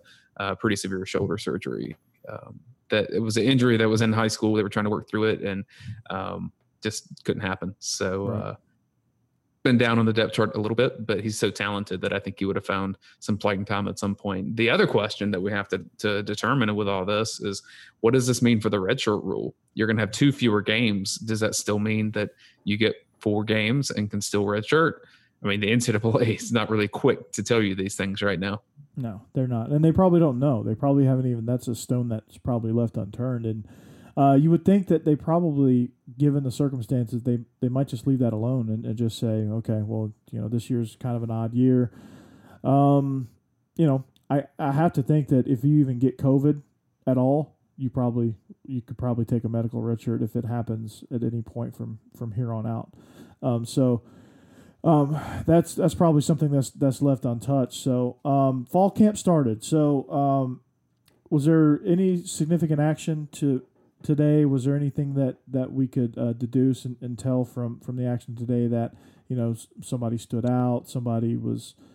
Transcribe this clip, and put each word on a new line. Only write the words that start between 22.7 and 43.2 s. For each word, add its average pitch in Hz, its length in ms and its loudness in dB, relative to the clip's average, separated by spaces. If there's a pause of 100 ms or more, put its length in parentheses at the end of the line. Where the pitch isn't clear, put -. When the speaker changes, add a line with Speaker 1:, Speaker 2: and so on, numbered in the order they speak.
Speaker 1:
get 107 160 2 (240)
four 107 260 -2
games 110 460 0
and 104 220 -4
can 104 100 -4
still 101 240 -2
redshirt? 107 540 0 (440)
I 107 40 -2
mean, 101 140 0
the 101 100 2
N 120 100 2
C 117 100 -2
double 107 280 2
A 120 60 2
is 107 260 -4
not 113 180 0
really 107 180 0
quick - 440 0
to - 100 -8
tell 113 220 2
you 98 100 0
these 95 220 -4
things 98 260 -4
right 101 180 0
now. 101 220 -4 (340)
Speaker 2:
No, 113 280 -8 (100)
they're 131 140 0
not. 120 240 -4
And 151 120 2
they 160 80 6
probably 175 280 4
don't 143 180 2
know. 127 240 2
They 110 140 -2
probably 139 300 4
haven't 127 200 2
even, 117 220 -2
that's 123 200 -2
a 120 60 -2
stone 123 360 -2
that's - 280 -8
probably 117 340 -4
left 117 260 0
unturned. 117 500 -6
And, 110 200 -6 (500)
uh, 139 160 8
you 147 160 6
would 165 140 4
think 190 240 4
that 160 160 2
they 156 100 4
probably, 139 800 2 (260)
given 143 280 2
the 127 60 -4
circumstances, 123 720 -2
they, 120 160 0 (200)
they 127 80 0
might 131 220 -2
just 123 180 -6
leave 135 120 2
that 120 120 2
alone 113 380 -2
and, 110 160 -4
and 117 120 -4
just 117 220 -2
say, 110 260 0
"Okay, 110 380 -2
well, 110 300 -4 (180)
you 113 80 -8
know, 110 80 -6
this 117 220 -4
year's 117 320 -2
kind 120 160 -4
of 113 60 -6
an 113 60 -6
odd 113 240 -4
year." 123 380 4 (720)
Um, 139 640 4 (480)